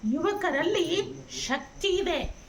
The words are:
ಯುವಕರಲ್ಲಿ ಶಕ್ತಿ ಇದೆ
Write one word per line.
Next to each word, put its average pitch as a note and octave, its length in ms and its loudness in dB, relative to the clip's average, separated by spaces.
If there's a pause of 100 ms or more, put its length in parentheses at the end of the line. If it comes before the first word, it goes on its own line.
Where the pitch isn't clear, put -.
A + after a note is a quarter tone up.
ಯುವಕರಲ್ಲಿ E4+ 1040 2 (320)
ಶಕ್ತಿ - 400 -2
ಇದೆ F4+ 480 2 (140)